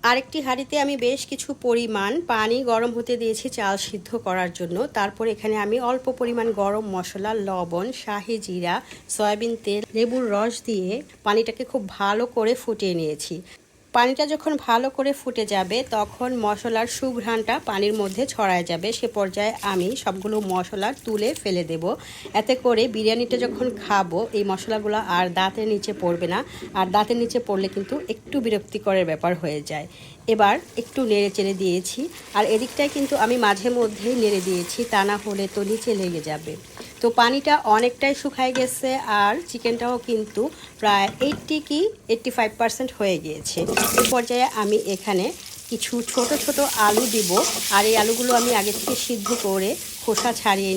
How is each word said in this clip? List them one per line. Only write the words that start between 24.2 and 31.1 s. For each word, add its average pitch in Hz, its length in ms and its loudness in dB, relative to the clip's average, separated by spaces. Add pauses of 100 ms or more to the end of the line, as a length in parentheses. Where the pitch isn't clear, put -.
এই 208 180 0
মশলাগুলো 214 560 -2
আর 180 180 2 (120)
দাঁতের 196 300 0
নিচে 208 240 0 (100)
পড়বে 175 260 0
না, 175 120 0 (340)
আর 190 180 2
দাঁতের 214 260 4
নিচে 233 300 0
পড়লে 190 280 0
কিন্তু 202 200 -4 (180)
একটু - 220 -8 (100)
বিরক্তিকরের 202 600 0
ব্যাপার 160 300 0
হয়ে 151 340 -4
যায়। 151 180 -8 (400)
এবার 214 280 6 (220)
একটু 233 220 -6 (120)